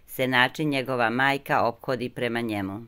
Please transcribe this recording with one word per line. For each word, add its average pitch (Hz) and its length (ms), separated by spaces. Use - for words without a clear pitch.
se 131 220
način 131 420
njegova 127 400
majka 135 540
ophodi 120 460
prema 117 320
njemu. 104 460